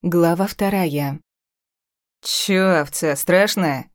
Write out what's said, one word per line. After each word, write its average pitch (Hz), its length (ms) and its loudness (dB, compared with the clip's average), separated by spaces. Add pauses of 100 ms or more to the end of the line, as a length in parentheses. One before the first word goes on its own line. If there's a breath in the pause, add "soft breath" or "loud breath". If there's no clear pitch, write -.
Глава 170 440 2
вторая. 156 720 -2 (1040)
«Чё, 190 560 0
овца, 156 340 -2
страшно?» 180 720 0 (100)